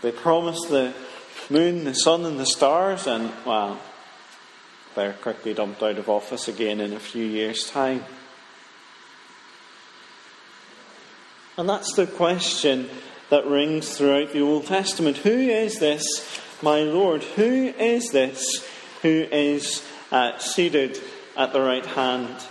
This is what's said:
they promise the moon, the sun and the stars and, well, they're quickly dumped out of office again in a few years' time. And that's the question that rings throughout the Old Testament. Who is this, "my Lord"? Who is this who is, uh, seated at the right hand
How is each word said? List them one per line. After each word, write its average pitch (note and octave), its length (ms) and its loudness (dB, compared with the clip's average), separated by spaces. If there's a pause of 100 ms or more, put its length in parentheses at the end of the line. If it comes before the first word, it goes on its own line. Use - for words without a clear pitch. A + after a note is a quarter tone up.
they A#2+ 100 0
promise E3 580 0
the C3 240 2 (560)
moon, E3+ 340 2
the C#3 100 -4
sun E3 300 2
and D#3 160 -4
the C3+ 60 -4
stars F3+ 600 2
and, A2+ 260 -2 (120)
well, G#2 320 0 (1160)
they're G2+ 180 -2
quickly A2+ 400 -6
dumped G#2 300 -4
out G#2+ 140 0
of G#2 100 -6
office G#2+ 400 -2
again G#2+ 320 -2
in G#2 140 -4
a G#2+ 60 -10
few A2+ 260 -6
years' A2 440 -4
time. C3 360 -2 (3500)
And F3 100 -2
that's - 280 -2
the F#3 120 4
question D#3+ 840 2 (400)
that D3 160 6
rings D3 520 0
throughout C#3+ 340 4
the D3 100 0
Old D3 240 2
Testament. F3+ 520 0
Who A3 200 4
is A3 420 2
this, - 640 -2 (200)
"my D3+ 220 4
Lord"? D#3+ 400 2 (120)
Who B3+ 420 2
is A#3 340 0
this - 540 0 (360)
who D#3+ 280 4
is, D3 520 0 (280)
uh, B2 280 2
seated D3 640 0 (340)
at C3 160 0
the C3+ 100 2
right C3 240 0
hand B2+ 500 -2 (160)